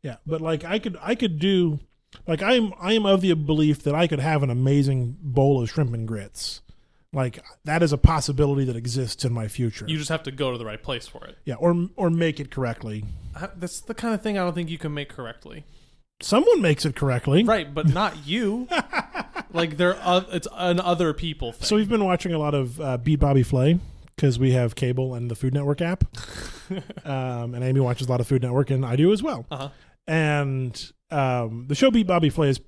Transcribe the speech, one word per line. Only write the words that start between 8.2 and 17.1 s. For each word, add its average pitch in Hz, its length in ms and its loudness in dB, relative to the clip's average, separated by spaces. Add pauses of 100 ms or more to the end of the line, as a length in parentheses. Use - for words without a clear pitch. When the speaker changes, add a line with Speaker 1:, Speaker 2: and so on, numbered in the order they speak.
Speaker 1:
that 127 120 -4
exists 120 480 -4
in 120 80 0
my 113 140 -2
future. 117 420 -4
Speaker 2:
You 156 100 -2
just 151 120 -6
have 160 140 -4
to 135 80 -8
go 135 180 -4
to 120 80 -6
the 117 80 -10
right 107 160 -12
place 123 240 -8
for - 180 -18
it. - 200 -20
Speaker 1:
Yeah, 131 100 -6
or, 175 420 2
or 180 140 2
make 165 300 0
it 131 100 -8
correctly. 113 540 -6 (320)
Speaker 2:
I, 180 180 -10
that's 175 260 -10
the - 140 -12
kind 226 200 -4
of 208 80 -4
thing 208 140 -4
I 190 60 -2
don't 175 120 -2
think 170 140 -4
you 165 100 -8
can 147 140 -6
make 147 180 -8
correctly. - 540 -16 (560)
Speaker 1:
Someone 339 420 4
makes 160 220 2
it 143 120 -2
correctly. 139 480 2